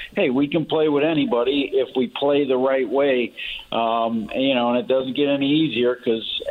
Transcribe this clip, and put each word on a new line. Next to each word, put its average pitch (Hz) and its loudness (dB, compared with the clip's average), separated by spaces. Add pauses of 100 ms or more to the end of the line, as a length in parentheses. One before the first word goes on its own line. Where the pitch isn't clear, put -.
(140)
hey, 135 0
we 139 0
can 156 0
play 156 2
with 143 2
anybody 135 0
if 131 2
we 127 0
play 143 0
the 127 0
right 131 2
way. 127 0 (400)
Um, 113 -2
you 135 0
know, 120 2
and 120 2
it 120 -8
doesn't 131 0
get 143 0
any 139 0
easier, 127 2
'cause 113 -4